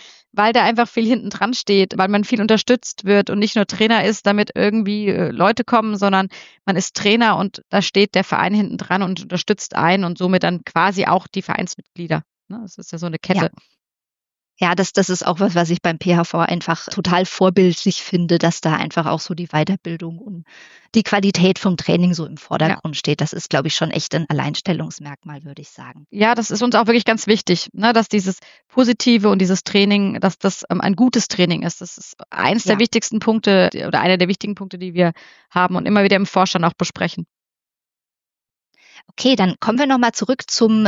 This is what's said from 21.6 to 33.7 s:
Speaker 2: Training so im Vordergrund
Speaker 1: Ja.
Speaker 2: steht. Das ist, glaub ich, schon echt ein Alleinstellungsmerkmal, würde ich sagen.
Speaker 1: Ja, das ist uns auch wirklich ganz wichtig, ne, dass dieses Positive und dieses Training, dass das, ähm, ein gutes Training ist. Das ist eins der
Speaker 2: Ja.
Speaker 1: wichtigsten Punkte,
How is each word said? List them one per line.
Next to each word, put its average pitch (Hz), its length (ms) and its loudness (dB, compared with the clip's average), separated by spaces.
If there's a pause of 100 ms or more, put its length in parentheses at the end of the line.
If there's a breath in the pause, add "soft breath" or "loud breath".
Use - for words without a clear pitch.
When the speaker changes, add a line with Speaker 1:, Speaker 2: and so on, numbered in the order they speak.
Speaker 2:
Training 175 380 2
so 156 100 -6
im 151 120 -14
Vordergrund 156 580 -2
Speaker 1:
Ja. - 20 -10
Speaker 2:
steht. - 240 -2
Das 151 120 -2
ist, - 180 -10
glaub 156 160 0
ich, 147 80 -4
schon 165 160 -2
echt - 240 -4
ein 160 120 -2
Alleinstellungsmerkmal, 147 1160 -6
würde 143 180 -18
ich - 80 -20
sagen. 127 400 -20
Speaker 1:
Ja, 214 240 2
das 226 160 -2
ist 208 140 -4
uns 240 100 0
auch 214 140 4
wirklich 233 180 4
ganz 220 220 0
wichtig, 185 460 0
ne, 226 200 2
dass 220 160 2
dieses 190 300 -2 (280 soft breath)
Positive 233 640 4
und 196 80 4
dieses 185 260 2
Training, 202 580 2
dass 185 180 0
das, - 320 -2
ähm, 175 100 -2
ein 190 140 0
gutes 240 320 2
Training 170 340 0
ist. - 200 -6
Das - 180 -16
ist - 160 -20 (160)
eins 160 320 0
der 214 140 2
Speaker 2:
Ja. - 20 0
Speaker 1:
wichtigsten 220 400 0
Punkte, 196 520 2